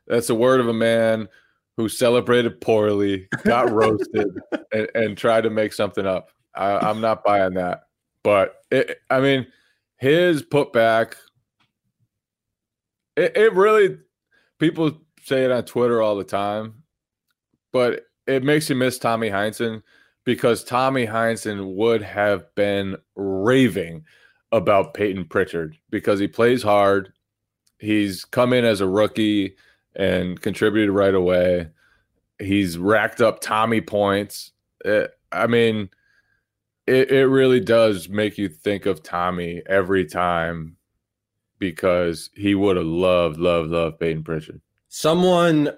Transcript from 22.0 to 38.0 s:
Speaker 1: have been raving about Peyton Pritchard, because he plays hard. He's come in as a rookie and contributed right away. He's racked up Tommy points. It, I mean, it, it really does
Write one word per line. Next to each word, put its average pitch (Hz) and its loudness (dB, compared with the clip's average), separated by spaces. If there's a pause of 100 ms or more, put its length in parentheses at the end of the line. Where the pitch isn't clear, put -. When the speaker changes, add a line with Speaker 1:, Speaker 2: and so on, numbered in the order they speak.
Speaker 1:
have 101 -2
been 101 -2 (180)
raving 95 0 (480)
about 101 2
Peyton 95 -4
Pritchard, 85 -4 (140)
because 104 -2
he 98 -2
plays 120 0
hard. 101 2 (680)
He's 104 -2
come 123 0
in 123 2
as 107 2
a 95 0
rookie 104 0 (400)
and 90 -2
contributed 104 0
right 98 2
away. 90 0 (720)
He's 95 -2
racked 107 0
up 110 2
Tommy 110 -2
points. 101 -4 (320)
It, 104 -2 (200)
I 101 -2
mean, 113 0 (960)
it, 131 2
it 135 4
really 131 4
does 107 2